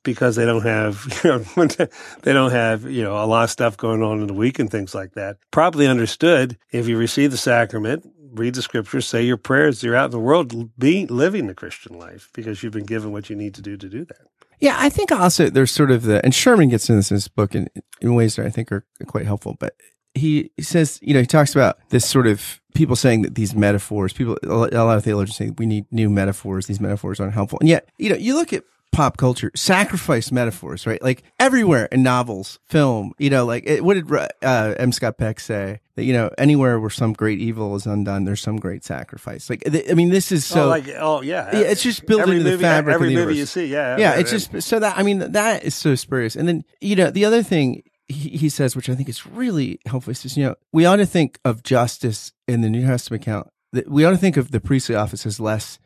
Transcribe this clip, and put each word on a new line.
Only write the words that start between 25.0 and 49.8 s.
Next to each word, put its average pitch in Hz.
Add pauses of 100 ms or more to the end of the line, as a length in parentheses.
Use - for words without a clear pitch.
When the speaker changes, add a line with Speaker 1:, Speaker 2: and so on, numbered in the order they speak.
Speaker 2:
theologians 104
say 107
we 113
need 107
new 113
metaphors, 98
these 101
metaphors 101
aren't 101
helpful. 101
And 156
yet, - (100)
you 311
know, -
you 240
look 330
at - (300)
pop 143
culture, 123
sacrifice 180
metaphors, 117
right? 113
Like 127 (180)
everywhere 226
in 131
novels, 123
film, 123
you 143
know, 127
like 117
it, 143
what 185
did, 151
uh, 104 (520)
M. 123
Scott 113
Peck 110
say? 101 (140)
That, 113
you 127
know, 117
anywhere 135
where 107
some 110
great 107
evil 110
is 101
undone, 101
there's 101
some 110
great 95
sacrifice. -
Like, -
th-, 151
I 175
mean, 170
this 185
is 151
so 160
Speaker 1:
Oh, 139
like, 143 (100)
oh, 151
yeah. 160
Speaker 2:
Yeah, - (100)
it's -
just -
built 214
Speaker 1:
Every 185
Speaker 2:
into 170
the 147
Speaker 1:
movie, 180
Speaker 2:
fabric 156
of 170
Speaker 1:
every 135
Speaker 2:
the -
Speaker 1:
movie -
Speaker 2:
universe. 143
Speaker 1:
you 180
see, 135
yeah, 135
Speaker 2:
Yeah, 202
Speaker 1:
yeah, 165
Speaker 2:
it's 180
Speaker 1:
yeah. 226 (140)
Speaker 2:
just, -
so 226
that, 208
I 190
mean, 202 (140)
that 208
is 143
so 147
spurious. 123
And 160
then, 165 (160)
you 202
know, 180
the 196
other 226
thing 151 (260)
he, 143
he 151
says, 135
which 127
I 127
think 135
is -
really 196